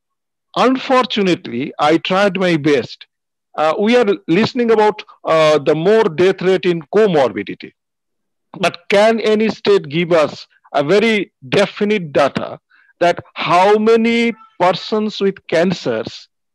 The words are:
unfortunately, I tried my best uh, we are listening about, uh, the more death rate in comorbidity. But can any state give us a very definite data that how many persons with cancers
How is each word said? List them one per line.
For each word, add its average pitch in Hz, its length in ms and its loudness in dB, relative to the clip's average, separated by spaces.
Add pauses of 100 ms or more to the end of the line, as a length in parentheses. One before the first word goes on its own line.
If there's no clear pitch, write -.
(560)
unfortunately, 196 1200 -2
I 156 200 2
tried 185 400 -2
my 180 180 0
best 139 500 -2 (500)
uh, 156 220 0
we 220 180 2
are 247 100 2 (200)
listening 226 440 0
about, 214 340 2 (200)
uh, 156 340 2
the 151 160 0
more 202 300 2
death 185 380 0
rate 185 220 0
in 175 180 -2 (120)
comorbidity. 131 800 0 (840)
But 175 200 -2 (100)
can 214 320 2
any 214 280 0
state 190 400 0
give 165 240 -4
us 156 340 0 (260)
a 147 100 0
very 208 500 0 (160)
definite 196 640 -2
data - 460 -2 (420)
that 175 220 0 (120)
how 185 440 2
many 233 560 2 (240)
persons 196 600 -2
with 196 280 -2
cancers 160 800 -4 (260)